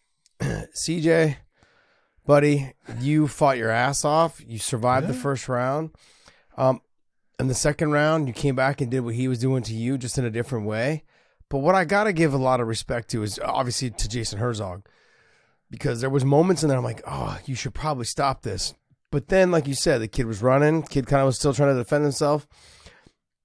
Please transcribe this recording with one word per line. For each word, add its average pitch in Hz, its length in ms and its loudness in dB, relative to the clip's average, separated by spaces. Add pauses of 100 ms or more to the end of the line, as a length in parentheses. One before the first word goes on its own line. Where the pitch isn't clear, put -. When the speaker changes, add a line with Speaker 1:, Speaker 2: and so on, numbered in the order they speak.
(400)
Speaker 1:
<clears throat> 113 340 -6
C 165 260 -4
J, 160 380 4 (880)
buddy, 143 480 4 (260)
you 151 280 2
fought 135 300 2
your 110 120 -2
ass 123 360 0
off. 160 400 2
You 113 120 -12
survived 123 500 0
the - 60 -2
Speaker 2:
Yeah. 254 80 -8
Speaker 1:
first 139 260 -4
round. 135 440 -2 (640)
Um, 131 240 2 (580)
in 131 80 0
the 127 80 0
second 151 360 0
round, 151 360 2
you 120 60 -6
came 139 220 0
back 135 260 0
and 123 100 -4
did 131 100 -2
what 117 140 -6
he 127 120 -2
was 127 120 -2
doing 131 240 0
to 113 100 -8
you, 120 240 -2
just 117 200 -6
in 127 80 -2
a 117 60 -2
different 117 340 -4
way. 120 380 -2 (460)
But 139 100 -2
what 165 160 4
I 185 100 2
gotta 202 280 2
give 156 200 2
a 139 40 0
lot 127 220 2
of 117 80 -2
respect 113 440 -6
to 113 120 -2
is 104 200 -6
obviously 123 480 -2
to - 180 -4
Jason 113 300 -6
Herzog, 104 480 -6 (840)
because 120 300 -4
there 135 80 -2
was 135 160 2
moments 156 380 4
in 151 60 2
there 131 80 2
I'm 123 60 -2
like, 113 240 -8
"Oh, 113 380 -6
you 135 100 -8
should 117 180 -8
probably 139 320 -6
stop 139 360 -2
this." 98 320 -6 (380)
But - 180 -2
then, 190 220 6
like 156 160 2
you 139 60 -4
said, 131 280 2
the 110 60 -4
kid 123 180 -2
was 110 180 -6
running. 147 400 4
Kid 127 240 -4
kinda 135 180 4
was 135 120 2
still 143 160 0
trying 139 200 4
to 127 60 2
defend 147 240 0
himself. 147 440 0 (960)